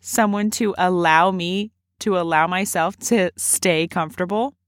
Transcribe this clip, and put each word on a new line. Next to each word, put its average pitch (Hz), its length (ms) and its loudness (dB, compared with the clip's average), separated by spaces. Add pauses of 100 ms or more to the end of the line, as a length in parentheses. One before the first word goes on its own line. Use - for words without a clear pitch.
someone 208 520 0
to 208 240 -2
allow 175 540 4
me 190 420 -4 (280)
to 190 180 0
allow 165 280 2
myself 185 520 -2
to 190 380 0
stay 165 520 -2
comfortable. 180 680 -4 (120)